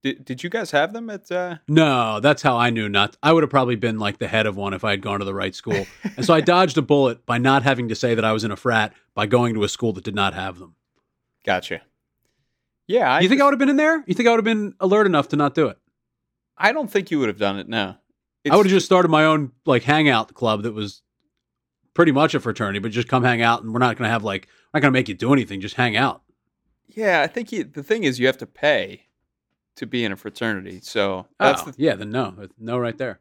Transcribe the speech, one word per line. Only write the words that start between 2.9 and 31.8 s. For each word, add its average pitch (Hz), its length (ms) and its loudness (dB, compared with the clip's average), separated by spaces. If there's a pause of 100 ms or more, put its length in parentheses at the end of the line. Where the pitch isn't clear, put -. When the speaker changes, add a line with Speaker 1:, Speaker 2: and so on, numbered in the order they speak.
Speaker 2:
I 156 120 4
would 160 100 4
have 127 60 -4
probably 127 260 2
been, 110 240 -2
like, 101 200 -4
the 113 80 -6
head 110 180 0
of 101 100 -2
one 98 180 -4
if 92 100 -8
I 107 80 -2
had 98 100 -2
gone 101 180 -6
to 101 60 -6
the 98 80 -6
right 95 220 -6
school. 98 300 -4 (180)
Speaker 1:
<laughs> 196 140 -8
Speaker 2:
And 123 80 -4
so 165 80 4
I 160 80 6
dodged 175 360 2
a 151 40 2
bullet 131 440 2
by 120 140 -2
not 135 240 2
having 123 260 0
to 110 60 -4
say 117 200 0
that 110 80 0
I 110 80 2
was 110 140 -2
in 107 60 -4
a 95 40 -6
frat 110 380 -2 (200)
by 104 120 -2
going 120 300 2
to 104 80 0
a 101 60 -2
school 113 240 -4
that 92 120 -12
did 101 100 -8
not 98 180 0
have 92 260 -10
them. 85 160 -20 (680)
Speaker 1:
Gotcha. 90 380 -4 (1040)
Yeah, 202 240 2
I 143 80 4
Speaker 2:
You 185 80 4
think 269 120 4
Speaker 1:
just - 20 4
Speaker 2:
I 277 40 6
would 285 80 6
have 240 60 -2
been 269 100 4
in 285 80 2
there? 311 300 2
You 185 60 -2
think 233 160 2
I - 20 6
would 233 60 4
have 214 80 0
been 214 340 -2
alert 202 280 4
enough 151 220 2
to 160 60 -2
not 143 200 0
do 151 120 2
it? 101 100 -8 (800)
Speaker 1:
I 208 140 2
don't 277 180 -4
think 196 220 -2
you 151 80 -2
would 123 80 2
have 101 120 -4
done 101 200 0
it, - 80 -12
no. 104 280 -4 (540)
Speaker 2:
I 156 60 6
would - 20 8
have 208 100 6
Speaker 1:
It's 185 60 2
Speaker 2:
just 185 120 2
started 180 240 2
my 156 160 4
own, 156 260 0 (140)
like, 127 180 2
hangout 143 520 2
club 107 280 -2
that 117 100 -6
was 104 280 -10 (960)
pretty 165 160 6
much 147 240 2
a 135 40 0
fraternity, 104 380 -4
but 107 140 -6
just 113 160 -4
come 127 160 2
hang 120 180 2
out, 117 220 2
and 110 100 -10
we're 120 60 -2
not 123 180 2
gonna 113 140 -2
have, 113 120 -2
like, 98 240 -6 (240)
we're 156 60 -2
not 139 60 2
gonna 139 80 6
make 127 180 0
you 95 60 -8
do 123 180 2
anything, 101 280 0
just 98 140 -10
hang 117 220 0
out. 120 240 0 (680)
Speaker 1:
Yeah, 190 340 0
I 151 60 2
think 233 240 -8
you, 202 120 -6
the 147 180 -12
thing 220 220 -2
is 127 160 0
you 127 80 2
have 131 100 0
to 117 80 -14
pay 107 640 -2 (680)
to - 100 -10
be 120 180 -4
in 98 60 -4
a 92 40 -8
fraternity, 98 680 -8
so 98 440 -4 (140)
that's 190 240 2
Speaker 2:
Oh, 143 80 -14
Speaker 1:
the - 60 -20
Speaker 2:
yeah, 135 180 0